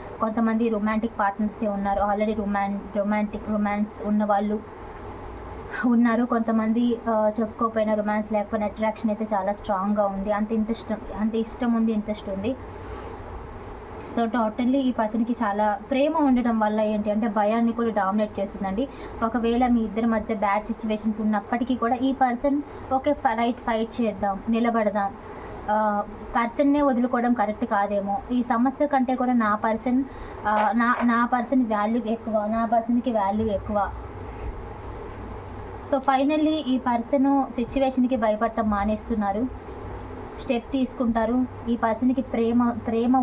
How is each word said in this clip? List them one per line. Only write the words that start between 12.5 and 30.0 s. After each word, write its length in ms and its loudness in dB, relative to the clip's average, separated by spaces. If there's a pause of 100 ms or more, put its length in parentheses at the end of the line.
So 40 0
totally 560 2
ఈ 160 2
పర్సన్కి 400 0
చాలా 460 2 (120)
ప్రేమ 280 2
ఉండడం 400 4
వల్ల 220 2
ఏంటి 300 0
అంటే 180 2
భయాన్ని 440 2
కూడా 180 0
డామినేట్ 500 0
చేస్తుందండి. 480 -2 (360)
ఒకవేళ 420 2
మీ 140 4
ఇద్దరి 260 0
మధ్య 280 0
బ్యాడ్ 300 0
సిచ్యువేషన్స్ 560 -2
ఉన్నప్పటికీ 540 0
కూడా 220 0
ఈ 160 2
పర్సన్ 500 2 (320)
ఓకే 180 2
ఫ-, 220 0
రైట్, 220 0
ఫైట్ 460 -2
చేద్దాం, 360 0 (100)
నిలబడదాం, 640 2 (600)
ఆ, 340 2 (320)
పర్సన్నే 460 2
వదులుకోవడం 500 2
కరెక్ట్ 320 0
కాదేమో, 540 0 (140)
ఈ 100 2
సమస్య 440 2
కంటే 280 2
కూడా 180 0
నా 220 4
పర్సన్, 500 0 (420)